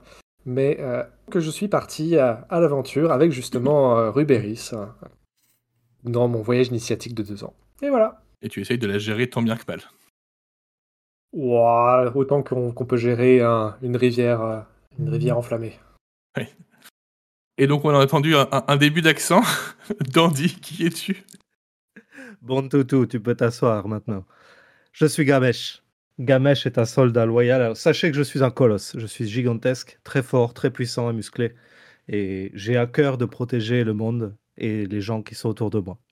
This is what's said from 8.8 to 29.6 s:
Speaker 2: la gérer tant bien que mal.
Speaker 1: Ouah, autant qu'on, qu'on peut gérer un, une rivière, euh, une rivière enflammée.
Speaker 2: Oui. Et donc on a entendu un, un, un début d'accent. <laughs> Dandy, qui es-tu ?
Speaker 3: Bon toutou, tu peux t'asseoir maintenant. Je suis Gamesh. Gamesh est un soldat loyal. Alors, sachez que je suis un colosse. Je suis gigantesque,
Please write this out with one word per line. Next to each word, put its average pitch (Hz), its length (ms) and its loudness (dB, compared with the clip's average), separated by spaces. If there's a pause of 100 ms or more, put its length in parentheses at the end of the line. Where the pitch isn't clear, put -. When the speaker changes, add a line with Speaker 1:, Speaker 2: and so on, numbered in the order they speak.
Speaker 2:
la 101 120 -2
gérer 110 300 -2
tant 123 140 -4
bien 113 140 0
que - 100 -14
mal. 85 140 -10 (1500)
Speaker 1:
Ouah, 120 840 2
autant 135 300 0
qu'on, 123 260 -4
qu'on 120 160 -6
peut 123 100 0
gérer 123 460 4
un, 113 400 0
une 123 140 -4
rivière, 120 460 2
euh, 110 180 -6 (400)
une - 80 -4
rivière 117 300 0
enflammée. 117 380 -6 (600)
Speaker 2:
Oui. 110 60 -8 (1120)
Et 135 80 4
donc 143 180 2
on 151 60 2
a 143 100 6
entendu 147 360 4
un, 135 160 4
un, 135 160 0
un 143 80 4
début 147 260 4
d'accent. 160 400 4 (320)
<laughs> 139 400 -8
Dandy, 165 400 2
qui 170 320 -8
es-tu ? - 380 -6 (1160)
Speaker 3:
Bon 131 260 -2
toutou, 131 380 2
tu 117 120 -4
peux 113 160 -2
t'asseoir 113 540 0
maintenant. 104 360 -6 (680)
Je - 140 2
suis 147 180 0
Gamesh. 127 580 0 (360)
Gamesh 135 460 2
est 123 140 -4
un 117 80 2
soldat 120 400 2
loyal. 120 340 2
Alors, 113 160 -2
sachez 165 340 0
que 135 60 -2
je 147 60 0
suis 135 200 -2
un 131 80 4
colosse. 110 460 0
Je 113 80 -8
suis 107 240 -8
gigantesque, 120 760 -4